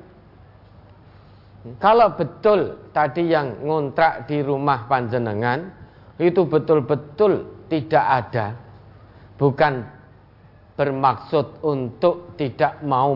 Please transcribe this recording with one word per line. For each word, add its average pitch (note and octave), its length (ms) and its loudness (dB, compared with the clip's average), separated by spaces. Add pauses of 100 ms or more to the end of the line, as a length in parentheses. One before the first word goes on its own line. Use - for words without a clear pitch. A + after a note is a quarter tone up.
(1800)
Kalau G#3+ 320 4
betul F3 800 -2
tadi D3+ 320 0
yang C#3+ 360 0
ngontrak D3 680 0
di D3 80 -2
rumah C#3 480 -2
panjenengan A#2+ 800 -2 (480)
itu F3 320 2
betul-betul D3+ 1200 0
tidak C#3+ 400 0
ada, A#2 480 -2 (800)
bukan C3+ 480 0 (960)
bermaksud C3+ 880 0
untuk D3 720 -2
tidak D3 480 -4
mau C3+ 300 2